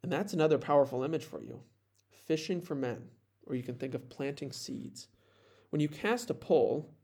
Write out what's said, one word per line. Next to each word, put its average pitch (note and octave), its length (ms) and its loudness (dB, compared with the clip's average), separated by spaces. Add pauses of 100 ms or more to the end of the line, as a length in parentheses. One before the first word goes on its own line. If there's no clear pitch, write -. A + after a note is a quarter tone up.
And F3 100 -2
that's F#3+ 220 -2
another D#3 240 6
powerful C3+ 440 4
image D#3 220 -2
for - 160 -12
you. - 200 -12 (680)
Fishing E3 340 0
for E3 140 -6
men, A#2+ 300 -4 (420)
or C3+ 80 -4
you B2 80 -2
can B2 140 -8
think C3 180 -6
of - 160 -8
planting C#3 420 -6
seeds. - 560 -10 (600)
When D3+ 100 0
you D3+ 80 4
cast A#3 400 -2
a - 60 -2
pole C#3+ 580 2 (120)